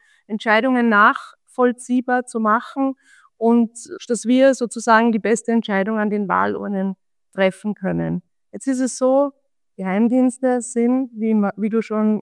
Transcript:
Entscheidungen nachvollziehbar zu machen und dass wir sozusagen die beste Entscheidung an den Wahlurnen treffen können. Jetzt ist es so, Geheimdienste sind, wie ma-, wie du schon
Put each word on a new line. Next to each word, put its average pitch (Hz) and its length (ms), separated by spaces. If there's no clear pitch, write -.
Entscheidungen 233 640
nachvollziehbar 247 1400
zu 233 140
machen 240 560
und 233 320
dass 226 180
wir 254 300
sozusagen 226 560
die 220 80
beste 220 320
Entscheidung 214 480
an 214 100
den 208 180
Wahlurnen 196 680
treffen 190 420
können. 170 480
Jetzt - 160
ist 262 120
es 254 180
so, 269 340
Geheimdienste 240 840
sind, 240 520
wie 220 200
ma-, 202 220
wie 208 140
du 220 120
schon 214 400